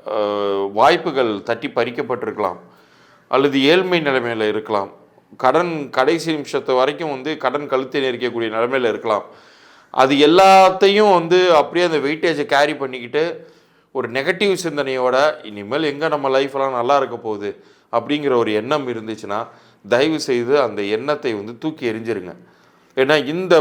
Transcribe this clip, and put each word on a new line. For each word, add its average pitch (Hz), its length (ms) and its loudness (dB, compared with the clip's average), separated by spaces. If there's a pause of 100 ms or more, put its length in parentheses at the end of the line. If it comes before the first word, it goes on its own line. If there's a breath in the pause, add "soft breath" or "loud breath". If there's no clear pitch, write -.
அஹ், 101 680 -2
வாய்ப்புகள் 131 680 2
தட்டி 117 240 -6
பறிக்கப்பட்டிருக்கலாம், 113 920 -6 (720 soft breath)
அல்லது 135 320 2
ஏழ்மை 180 360 4
நிலைமையில 120 480 0
இருக்கலாம், 104 420 -2 (480)
கடன் 151 520 0
கடைசி 156 420 0
நிமிஷத்து 139 420 -4
வரைக்கும் 151 360 0
வந்து 139 280 -6
கடன் 135 300 -4
கழுத்தை 135 340 -2
நெரிக்கக்கூடிய 117 480 -4
நிலைமையில 120 400 0
இருக்கலாம். 107 360 -2 (680 soft breath)
அது 135 220 4
எல்லாத்தையும் 190 1000 6
வந்து 175 420 4
அப்படியே 156 300 2
அந்த 165 120 0
வெயிட்டேஜை 147 480 -2
கேரி 147 300 2
பண்ணிக்கிட்டு 131 480 -6 (720 soft breath)
ஒரு 117 160 -4
நெகட்டிவ் 175 420 0 (100)
சிந்தனையோட 135 840 0
இனிமேல் 104 380 -6
எங்க 147 240 -2
நம்ம 143 220 -2
லைஃப்லாம் 135 500 -2
நல்லா 131 180 2
இருக்க 120 200 -4
போகுது 104 320 -8 (420 soft breath)
அப்படிங்கிற 131 440 0
ஒரு 113 180 2
எண்ணம் 131 340 -2
இருந்துச்சுன்னா 107 520 -8 (500 soft breath)
தயவு 147 300 2
செய்து 131 420 0
அந்த 104 200 -2
எண்ணத்தை 123 520 -2
வந்து 107 240 -10
தூக்கி 156 340 -6
எறிஞ்சிருங்க. 110 420 -8 (640 soft breath)
ஏன்னா 135 280 2
இந்த, 175 360 -2